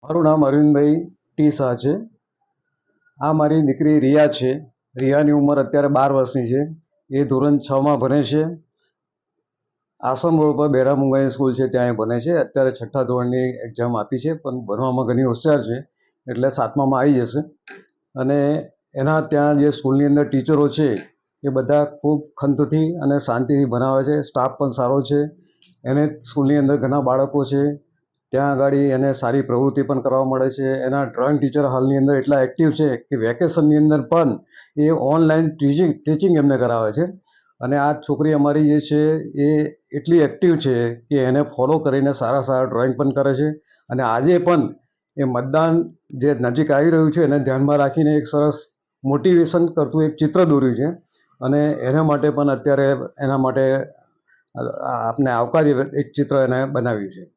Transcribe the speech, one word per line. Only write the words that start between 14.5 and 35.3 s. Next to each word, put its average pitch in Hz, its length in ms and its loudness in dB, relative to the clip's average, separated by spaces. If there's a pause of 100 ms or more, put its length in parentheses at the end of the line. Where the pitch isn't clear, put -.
ભણવામાં 123 420 -2
ઘણી 127 220 0
હોશિયાર 135 380 0
છે, 120 100 -6 (480)
એટલે 127 220 -2 (100)
સાતમામાં 135 420 -2
આવી 139 200 2
જશે. 117 200 -4 (760)
અને 131 240 -2 (640)
એના 156 200 0 (100)
ત્યાં 147 320 2
જે 147 160 4
સ્કૂલની 139 320 0
અંદર 143 160 2
ટીચરો 147 400 0 (100)
છે, 147 140 2 (560)
એ 135 100 -4
બધા 147 280 2 (180)
ખૂબ 151 180 0 (220)
ખંતથી 143 460 0 (180)
અને 143 100 0 (120)
શાંતિથી 127 440 0
ભણાવે 135 380 0
છે. 151 60 0 (120)
સ્ટાફ 131 320 -2
પણ 131 200 -4
સારો 131 280 0
છે. 147 120 0 (680)
એને 143 140 0 (240)
સ્કૂલની 147 340 0
અંદર 139 220 2
ઘણા 139 240 -2
બાળકો 139 340 0 (100)
છે, 139 100 0 (680)
ત્યાં 139 200 0
આગળ 139 240 2 (180)
એને 135 240 0
સારી 131 300 0
પ્રવૃત્તિ 131 400 0
પણ 135 160 -2
કરવા 131 260 0
મળે 131 240 0
છે. 135 140 -4 (180)
એના 139 240 -2
ડ્રોઈંગ 139 300 0
ટીચર 143 320 0
હાલની 131 280 0
અંદર 143 200 2
એટલા 139 260 2
એક્ટિવ 151 320 0
છે 156 100 2 (200)
કે 139 160 -4
વેકેશનની 151 580 2
અંદર 151 180 4 (120)
પણ 165 180 2 (540)
એ 151 40 2 (220)
ઓનલાઈન 160 400 2